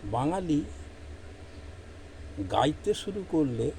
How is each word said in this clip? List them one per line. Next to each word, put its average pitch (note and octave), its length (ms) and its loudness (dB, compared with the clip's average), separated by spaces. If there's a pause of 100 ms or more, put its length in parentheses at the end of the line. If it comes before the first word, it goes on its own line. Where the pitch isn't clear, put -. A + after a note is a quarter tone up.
বাঙালি D3 600 2 (1900)
গাইতে D3 420 4
শুরু G3 360 -2
করলে A#2+ 480 4